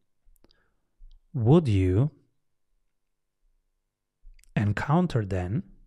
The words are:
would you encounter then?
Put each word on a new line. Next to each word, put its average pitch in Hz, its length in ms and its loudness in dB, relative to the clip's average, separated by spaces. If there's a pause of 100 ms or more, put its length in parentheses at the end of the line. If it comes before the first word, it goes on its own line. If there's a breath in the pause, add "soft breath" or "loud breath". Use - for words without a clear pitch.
(1300)
would 143 340 4
you 98 440 2 (2500)
encounter 123 680 0
then? 95 380 -4 (240)